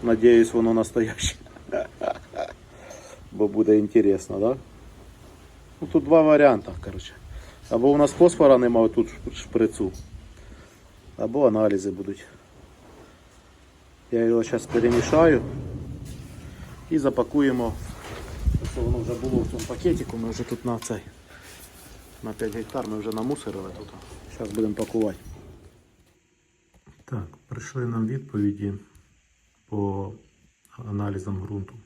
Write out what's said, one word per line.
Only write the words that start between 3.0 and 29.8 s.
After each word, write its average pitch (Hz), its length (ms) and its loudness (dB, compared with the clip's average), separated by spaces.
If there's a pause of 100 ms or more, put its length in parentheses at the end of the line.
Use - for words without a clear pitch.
Бо 104 160 0
буде 107 300 4
інтересно, 101 600 2
да? 120 180 0 (1200)
Ну, 139 120 -8
тут 151 120 2
два 156 180 6
варіанти, 147 500 6 (120)
коротше. - 280 -12 (580)
Або 120 200 4
у 143 60 6
нас 147 160 4
фосфора 160 460 8
нема 120 300 4
тут - 200 0 (260)
шприцу, 107 580 -2 (1200)
або 123 300 0
аналізи 104 440 2
будуть. 95 340 -10 (1900)
Я 117 120 2
його 117 180 2
зараз - 240 -4
перемішаю 120 760 4 (1500)
і 160 80 2
запакуємо. 127 720 0 (1000)
Це 131 60 -6
воно 120 180 -2
вже 120 160 -6
було 123 280 -2
в - 80 -4
цьому - 180 -8
пакетику, 127 480 -2
ми 113 140 -6
вже 120 120 -8
тут - 220 -8
на 117 140 -4
цей, 107 220 -8 (1200)
на 110 100 -10
п'ять 107 220 -6
гектар 113 340 -8
ми 107 100 -6
вже 107 120 -6
намусорили 110 680 -6
тут. 104 100 -16 (500)
Зараз 107 140 -10
будемо 107 220 0
пакувати. 110 440 -4 (1900)
Так, 101 220 -8 (220)
прийшли 127 380 -8
нам 113 200 -2
відповіді 101 680 -2 (960)
по 196 440 -4 (680)